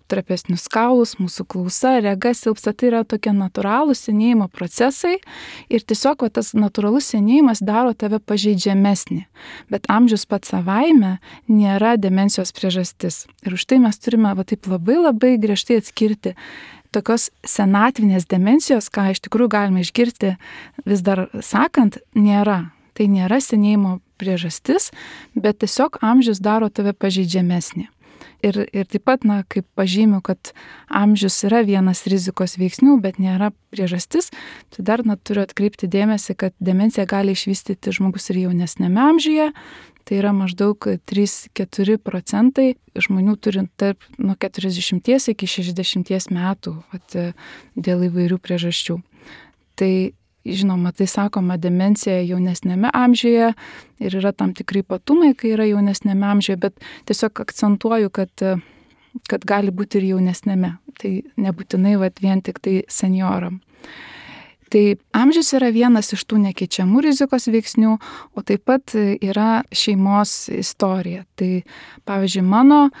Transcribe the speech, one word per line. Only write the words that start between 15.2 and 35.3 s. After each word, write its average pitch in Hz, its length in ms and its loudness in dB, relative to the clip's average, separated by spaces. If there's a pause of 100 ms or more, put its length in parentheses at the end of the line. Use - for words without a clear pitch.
griežtai 214 460 0
atskirti. 208 540 -4 (520)
Tokios 220 400 -2 (140)
senatvinės 202 840 2
demencijos, 214 640 2
ką 196 220 -2
iš - 100 -6
tikrųjų 226 300 0
galime 196 320 0
išgirsti 220 500 -2 (460)
vis 196 220 0
dar 185 340 -2
sakant, - 640 0 (120)
nėra. 202 600 2 (160)
Tai - 180 -2
nėra 196 320 2
senėjimo 208 640 0 (160)
priežastis, 185 760 -2 (380)
bet 208 340 -2
tiesiog 262 400 -2
amžius 233 400 2
daro 214 260 0
tave 202 240 -2
pažeidžiamesnį. 180 920 -2 (520)
Ir, 202 240 0
ir 196 260 -4
taip 208 160 -4
pat, 262 200 2
na, 208 200 2
kaip - 300 -6
pažymiu, 196 500 2
kad - 280 -6 (320)
amžius 202 580 2
yra 220 180 4
vienas 190 480 0
rizikos 185 480 -2
veiksnių, 220 440 2
bet 190 200 -6
nėra 190 300 0 (160)
priežastis, 190 640 -4 (400)
tai - 160 -12
dar, 226 180 0
na, 208 160 0
turiu 202 240 -2